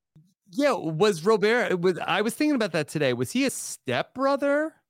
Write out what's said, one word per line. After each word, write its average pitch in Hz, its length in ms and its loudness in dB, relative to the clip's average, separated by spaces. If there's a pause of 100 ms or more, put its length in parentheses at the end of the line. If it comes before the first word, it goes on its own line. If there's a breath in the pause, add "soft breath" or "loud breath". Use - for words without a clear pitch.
(520)
Yeah, 262 220 0
was 165 520 0
Robert, 208 560 2
was, 180 160 2
I 180 240 0
was 214 140 -2
thinking 302 200 2
about 214 180 0
that 156 140 0
today. 139 260 0
Was 123 180 -2
he 262 140 0
a 262 40 0
stepbrother? 277 1300 -2 (140)